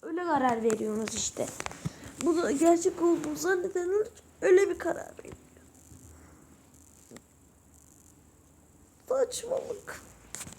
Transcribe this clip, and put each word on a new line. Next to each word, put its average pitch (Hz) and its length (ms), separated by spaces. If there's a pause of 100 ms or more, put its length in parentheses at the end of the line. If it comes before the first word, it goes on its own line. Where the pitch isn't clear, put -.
Öyle 339 220
karar 254 400
veriyorsunuz 220 520
işte. - 320 (760)
Bu 320 140
da 277 140
gerçek 339 500
olduğunu 311 340
zanneden 359 540 (520)
öyle 381 280
bir 349 100
karar - 400
veriyor. - 160 (3750)
Saçmalık. - 920 (580)